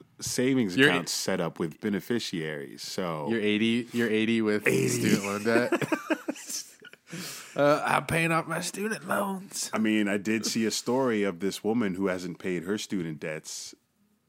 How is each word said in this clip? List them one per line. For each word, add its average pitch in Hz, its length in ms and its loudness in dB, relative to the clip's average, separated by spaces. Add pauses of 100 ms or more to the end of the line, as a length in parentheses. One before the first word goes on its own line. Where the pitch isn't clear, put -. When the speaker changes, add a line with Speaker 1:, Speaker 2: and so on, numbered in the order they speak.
(220)
Speaker 1:
savings 127 560 2
Speaker 2:
You're 135 120 8
Speaker 1:
accounts - 220 0
set 95 300 -2
up 82 180 -2
with 82 220 -4
beneficiaries. 80 1000 -4
So 80 480 -4
Speaker 2:
you're 113 120 0
eighty. 113 500 2
You're 117 180 0
eighty 110 320 2
with 104 240 2
Speaker 1:
Eighty. 95 220 2
Speaker 2:
student - 380 2
loan - 180 -4
debt. 226 400 2 (140)
Speaker 1:
<laughs> - 640 -6 (920)
Speaker 2:
Uh, 143 300 6
I'm 139 220 2
paying 165 240 2
off 160 160 0
my 165 140 -4
student 196 460 -4
loans. 196 640 -2
Speaker 1:
I 107 60 -2
mean, 107 300 4
I 101 100 2
did 107 300 0
see 110 180 0
a 104 60 2
story 120 500 2
of 92 180 0
this 95 240 -2
woman 107 300 2
who 95 140 0
hasn't 90 320 -4
paid 90 240 -4
her 104 160 -2
student 82 400 -4
debts - 560 -10 (540)